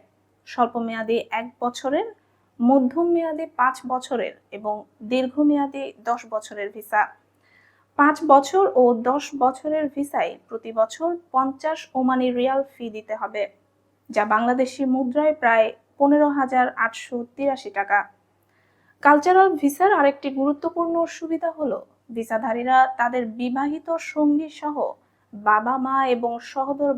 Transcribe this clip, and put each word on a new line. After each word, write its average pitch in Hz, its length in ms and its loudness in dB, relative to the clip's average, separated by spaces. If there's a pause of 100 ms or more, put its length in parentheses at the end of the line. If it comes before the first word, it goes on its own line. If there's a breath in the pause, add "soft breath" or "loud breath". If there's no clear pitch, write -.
(480)
স্বল্পমেয়াদী 233 680 -2 (140)
এক 233 160 -6 (120)
বছরের, 277 480 -2 (520)
মধ্যম 262 540 2
মেয়াদী 320 320 -2 (100)
পাঁচ 262 200 0 (100)
বছরের 254 480 -6 (180)
এবং 208 240 -8 (340)
দীর্ঘমেয়াদী 277 760 0 (220)
দশ 240 220 -2
বছরের 214 440 -8
ভিসা। 214 320 -2 (960 soft breath)
পাঁচ 294 260 4
বছর 294 380 6 (120)
ও 254 80 4 (200)
দশ 262 220 -2 (100)
বছরের 277 540 -2
ভিসায় 277 420 -4 (140)
প্রতি 226 260 -12
বছর 226 380 -2 (220)
পঞ্চাশ 269 480 -2 (140)
ওমানি 254 360 2
রিয়াল 262 400 0
ফি - 200 -14
দিতে 214 260 -12
হবে, 214 280 -6 (680)
যা 208 160 0
বাংলাদেশি 247 600 0
মুদ্রায় 277 500 0
প্রায় 226 320 4 (300)
পনেরো 294 320 6
হাজার 254 360 2 (120)
আটশো - 380 -4 (180)
তিরাশি 262 380 -4
টাকা। 196 280 0 (1040)
কালচারাল 359 520 6
ভিসার 294 380 2
আরেকটি 277 380 2
গুরুত্বপূর্ণ 330 640 -2 (140)
সুবিধা 330 420 -6
হলো 302 280 -4 (300)
ভিসাধারীরা 233 680 -2 (200)
তাদের 240 260 -2 (120)
বিবাহিত 262 520 -4 (180)
সঙ্গী 302 460 0
সহ 294 240 -8 (580)
বাবা 214 440 2
মা 262 180 -2 (120)
এবং 233 240 0 (120)
সহোদর 277 540 -2